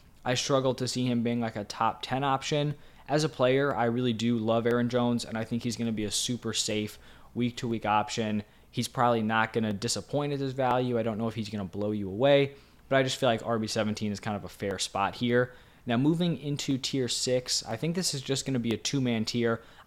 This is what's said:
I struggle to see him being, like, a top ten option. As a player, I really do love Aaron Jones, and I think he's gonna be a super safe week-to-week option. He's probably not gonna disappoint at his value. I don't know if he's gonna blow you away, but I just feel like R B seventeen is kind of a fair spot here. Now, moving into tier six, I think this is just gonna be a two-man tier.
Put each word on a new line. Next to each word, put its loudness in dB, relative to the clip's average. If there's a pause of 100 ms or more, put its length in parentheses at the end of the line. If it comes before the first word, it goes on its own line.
(240)
I 0
struggle 2
to -2
see -2
him 2
being, 0
like, -4
a -6
top -2
ten -2
option. 0 (320)
As 2
a 0
player, 2
I 2
really 2
do 2
love 2
Aaron 4
Jones, 2
and -8
I -2
think -4
he's -2
gonna -2
be -2
a -2
super -4
safe -2 (360)
week-to-week -2
option. 0 (260)
He's -4
probably 2
not 2
gonna 0
disappoint -4
at -4
his -4
value. 2
I 0
don't -2
know 0
if -6
he's -6
gonna -4
blow -2
you -2
away, 4 (360)
but 2
I 4
just -2
feel 2
like 2
R 0
B -2
seventeen -2
is -6
kind -4
of -6
a -10
fair -4
spot -2
here. 2 (320)
Now, 2
moving 2
into -2
tier -2
six, 0
I -4
think -2
this -2
is -6
just -2
gonna 0
be 0
a 0
two-man 0
tier. 0 (260)